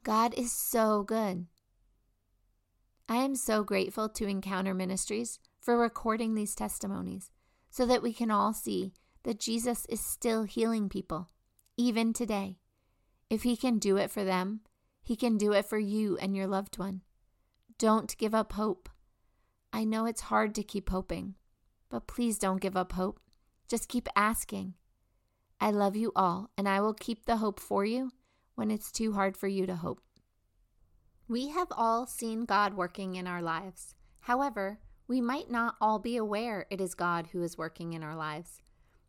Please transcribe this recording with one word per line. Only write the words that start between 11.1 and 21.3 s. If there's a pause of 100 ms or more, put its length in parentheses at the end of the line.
even
today. (680)
If
he
can
do
it
for
them, (420)
he
can
do
it
for
you
and
your
loved
one. (760)
Don't
give
up
hope. (840)
I
know
it's
hard
to
keep
hoping, (540)